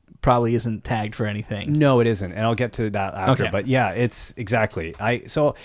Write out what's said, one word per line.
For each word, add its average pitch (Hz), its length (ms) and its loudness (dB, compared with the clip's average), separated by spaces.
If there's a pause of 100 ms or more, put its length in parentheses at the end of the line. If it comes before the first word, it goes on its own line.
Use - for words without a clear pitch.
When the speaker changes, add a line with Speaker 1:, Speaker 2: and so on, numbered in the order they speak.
(200)
Speaker 1:
probably 120 340 4
isn't 113 300 -2
tagged 110 300 -2
for 113 120 -2
anything. 104 520 -4
Speaker 2:
No, 139 220 6
it 117 60 4
isn't. 98 260 0
And 104 140 -6
I'll 117 80 2
get 120 200 -2
to 110 160 -2
that 98 240 -2
after. 98 300 2
Speaker 1:
Okay. 104 80 -2
Speaker 2:
But 98 140 -2
yeah, 127 240 2
it's 117 460 -4
exactly. 104 640 -2
I, 113 280 -2
so 147 280 2 (100)